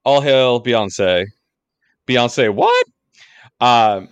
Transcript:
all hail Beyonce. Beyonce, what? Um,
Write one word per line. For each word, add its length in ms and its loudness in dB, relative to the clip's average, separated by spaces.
all 180 2
hail 420 0
Beyonce. 600 -2
Beyonce, 460 0
what? 320 0
Um, 500 0